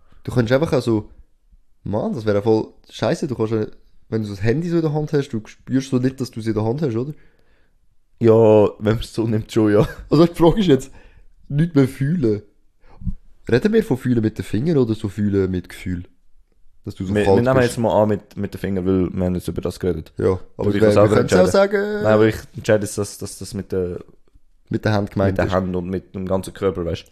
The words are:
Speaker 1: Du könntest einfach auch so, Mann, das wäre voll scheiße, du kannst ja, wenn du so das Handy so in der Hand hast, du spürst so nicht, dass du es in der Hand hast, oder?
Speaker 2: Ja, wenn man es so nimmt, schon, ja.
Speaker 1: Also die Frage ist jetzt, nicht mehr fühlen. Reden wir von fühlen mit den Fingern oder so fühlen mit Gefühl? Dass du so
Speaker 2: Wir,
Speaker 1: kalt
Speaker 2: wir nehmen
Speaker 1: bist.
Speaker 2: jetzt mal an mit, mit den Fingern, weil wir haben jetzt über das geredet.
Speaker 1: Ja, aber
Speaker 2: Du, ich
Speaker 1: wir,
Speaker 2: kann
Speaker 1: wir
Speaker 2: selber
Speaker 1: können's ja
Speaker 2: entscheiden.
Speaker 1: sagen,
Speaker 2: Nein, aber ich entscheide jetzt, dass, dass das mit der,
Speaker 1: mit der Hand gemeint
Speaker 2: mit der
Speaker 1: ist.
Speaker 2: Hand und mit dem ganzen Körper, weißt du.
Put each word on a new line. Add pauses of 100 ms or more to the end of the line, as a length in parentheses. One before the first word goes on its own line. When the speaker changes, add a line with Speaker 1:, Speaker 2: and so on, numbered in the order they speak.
(240)
Speaker 1:
Du
könntest
einfach
auch
so, (760)
Mann,
das
wäre
voll (220)
scheiße,
du
kannst
ja, (420)
wenn
du
so
das
Handy
so
in
der
Hand
hast,
du
spürst
so
nicht,
dass
du
es
in
der
Hand
hast,
oder? (1080)
Speaker 2:
Ja,
wenn
man
es
so
nimmt,
schon,
ja. (240)
Speaker 1:
Also
die
Frage
ist
jetzt, (580)
nicht
mehr
fühlen. (1040)
Reden
wir
von
fühlen
mit
den
Fingern
oder
so
fühlen
mit
Gefühl? (840)
Dass
du
so
Speaker 2:
Wir,
Speaker 1:
kalt
Speaker 2:
wir
nehmen
Speaker 1:
bist.
Speaker 2:
jetzt
mal
an
mit,
mit
den
Fingern,
weil
wir
haben
jetzt
über
das
geredet.
Speaker 1:
Ja, (180)
aber
Speaker 2:
Du,
ich
Speaker 1:
wir,
Speaker 2:
kann
Speaker 1:
wir
Speaker 2:
selber
Speaker 1:
können's
ja
Speaker 2:
entscheiden.
Speaker 1:
sagen,
Speaker 2:
Nein,
aber
ich (200)
entscheide
jetzt,
dass,
dass
das
mit
der, (720)
Speaker 1:
mit
der
Hand
gemeint
Speaker 2:
mit
der
Speaker 1:
ist.
Speaker 2:
Hand
und
mit
dem
ganzen
Körper,
weißt
du.